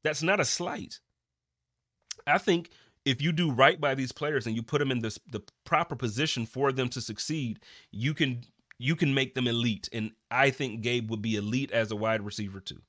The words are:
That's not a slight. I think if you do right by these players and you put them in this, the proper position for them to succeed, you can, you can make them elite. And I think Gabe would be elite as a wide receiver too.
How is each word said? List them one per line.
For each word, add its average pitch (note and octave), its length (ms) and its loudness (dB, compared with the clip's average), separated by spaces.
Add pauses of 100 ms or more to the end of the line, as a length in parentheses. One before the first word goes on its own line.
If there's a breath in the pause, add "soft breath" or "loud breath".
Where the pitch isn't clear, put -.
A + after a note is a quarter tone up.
That's D3+ 200 -2
not F#3+ 180 4
a C#3+ 40 4
slight. - 560 -4 (1300)
I D3+ 120 4
think F3 320 2 (340 soft breath)
if C3 180 0
you E3 100 0
do D#3+ 200 2
right C#3+ 280 6
by C#3+ 140 2
these C3 180 -4
players D3 340 -2
and A2+ 100 -2
you A#2 60 -4
put C#3+ 180 0
them C#3 100 0
in B2 100 0
this, A2 180 -4 (120)
the - 120 -6 (220)
proper D#3+ 300 0
position B2 500 -2
for C3+ 280 0
them B2+ 180 0
to B2 100 -8
succeed, A#2 600 -4 (320 loud breath)
you B2 220 -2
can, B2+ 280 -2 (360)
you C#3+ 180 0
can C#3+ 180 2
make C3+ 200 0
them B2 120 0
elite. A#2 460 0
And A2 180 -4 (200)
I C3+ 200 4
think B2 320 -6
Gabe A#2+ 280 -2
would G#2+ 120 -4
be A2 140 0
elite A2+ 340 -2
as A2 220 0
a G#2+ 40 -2
wide A2 260 0
receiver G2+ 380 -8
too. - 280 -16